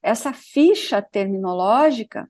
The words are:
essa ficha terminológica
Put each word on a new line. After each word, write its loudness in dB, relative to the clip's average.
essa -2
ficha 0
terminológica -2